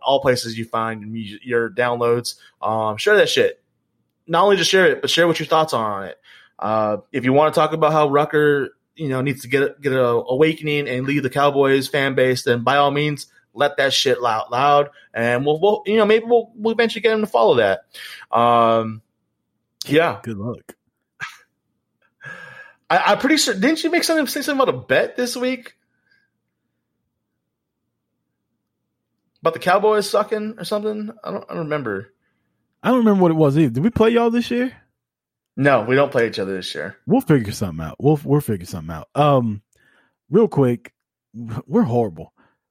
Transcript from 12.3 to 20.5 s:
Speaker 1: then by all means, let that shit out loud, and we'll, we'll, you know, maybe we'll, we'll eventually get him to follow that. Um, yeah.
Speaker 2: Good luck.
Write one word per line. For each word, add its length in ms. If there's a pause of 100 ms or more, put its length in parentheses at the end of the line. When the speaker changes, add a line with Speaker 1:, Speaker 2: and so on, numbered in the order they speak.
Speaker 1:
then 200
by 140
all 120
means, 360 (260)
let 240
that 160
shit 320
out 260
loud, 380 (240)
and 320
we'll, 160
we'll, 240
you 140
know, 80
maybe 180
we'll, 320
we'll 160
eventually 300
get 100
him 80
to 60
follow 300
that. 240 (520)
Um, 680 (840)
yeah. 360
Speaker 2:
Good 160
luck. 360 (2250)